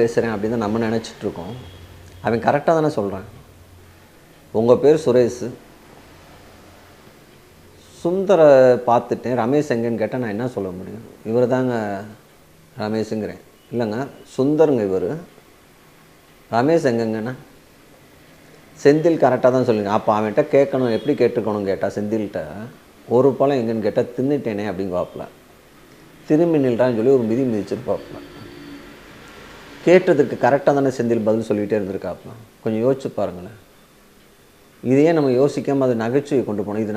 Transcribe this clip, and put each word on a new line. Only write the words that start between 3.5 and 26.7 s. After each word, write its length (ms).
உங்க 220
பேர் 300
சுரேஷ், 380
சுந்தரை 460
பார்த்துட்டேன், 540
ரமேஷ் 320
எங்கன்னு 280
கேட்டா 200
நான் 140
என்ன 120
சொல்ல 200
முடியும்? 260
"இவரு 240
தாங்க 200
ரமேஷுங்கிறேன்." 580
"இல்லைங்க, 260
சுந்தருங்க 540
இவரு, 220
ரமேஷ் 400
எங்கங்கண்ணா?" 420
செந்தில் 420
கரெக்டா 320
தான் 140
சொல்லுங்க. 280
அப்ப 180
அவன்கிட்ட 280
கேட்கணும், 440
எப்படி 220
கேட்டுக்கணும்னு 500
கேட்டா, 180
செந்தில்கிட்ட, 540
ஒரு 220
பழம் 200
எங்கன்னு 260
கேட்டா, 160
'தின்னுட்டேனே' 680
அப்படிங்குவாப்புல. 540
'திரும்பி 380
நில்றான்னு' 340